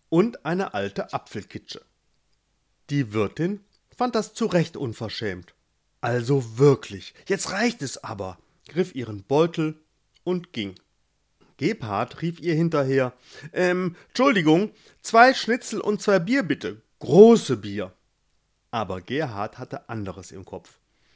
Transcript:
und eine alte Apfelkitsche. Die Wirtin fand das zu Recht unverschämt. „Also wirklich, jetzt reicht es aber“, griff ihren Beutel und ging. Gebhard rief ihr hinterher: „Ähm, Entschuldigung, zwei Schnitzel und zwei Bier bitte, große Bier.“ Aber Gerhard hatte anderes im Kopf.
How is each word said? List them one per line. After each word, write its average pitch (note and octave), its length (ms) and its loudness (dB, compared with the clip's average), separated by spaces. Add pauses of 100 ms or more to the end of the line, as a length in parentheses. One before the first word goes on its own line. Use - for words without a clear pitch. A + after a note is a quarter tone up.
und G3 360 0
eine F3+ 280 -4
alte G2+ 400 -6
Apfelkitsche. - 680 -12 (1080)
Die C3+ 240 -2
Wirtin D3+ 480 -2 (340)
fand B3 200 -2
das G#3 180 -4
zu A3+ 120 -4
Recht E3+ 320 0
unverschämt. G#2+ 800 -8 (440)
„Also A#2+ 580 -2
wirklich, B2+ 560 2 (140)
jetzt F#3 240 -4
reicht A3 300 -2
es - 220 -10
aber“, F#2+ 340 -10 (320)
griff F3+ 240 -4
ihren A#2 300 -10
Beutel D#3 580 0 (420)
und F3 300 -6
ging. G2 220 -8 (840)
Gebhard A#2+ 640 -4
rief E3+ 180 -6
ihr E3 140 -4
hinterher: C3+ 600 0 (380)
„Ähm, F3+ 440 -2 (140)
Entschuldigung, G3+ 640 4 (300)
zwei A#3+ 320 6
Schnitzel - 480 -4
und G#3 200 -2
zwei G3 180 4
Bier B3 240 0
bitte, G#2+ 400 -6 (160)
große F3+ 580 8
Bier.“ G2+ 360 -8 (760)
Aber F#2+ 320 -6
Gerhard A#2 560 -8
hatte - 320 -14
anderes G2 420 -10
im F#2+ 140 -16
Kopf. - 340 -18 (360)